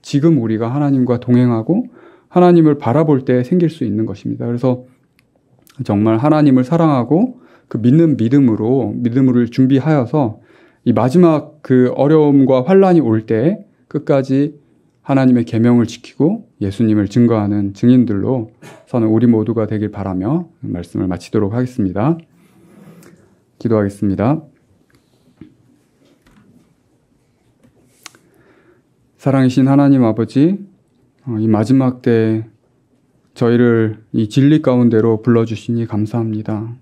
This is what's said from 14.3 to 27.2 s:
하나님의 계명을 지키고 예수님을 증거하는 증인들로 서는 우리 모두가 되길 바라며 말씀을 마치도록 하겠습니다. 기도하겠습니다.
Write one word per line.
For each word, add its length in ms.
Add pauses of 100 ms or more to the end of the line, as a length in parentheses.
하나님의 440
계명을 420
지키고 600 (120)
예수님을 460
증거하는 680
증인들로 760 (360)
서는 200
우리 180
모두가 400
되길 260
바라며 580 (100)
말씀을 480
마치도록 460
하겠습니다. 640 (1400)
기도하겠습니다. 840 (4000)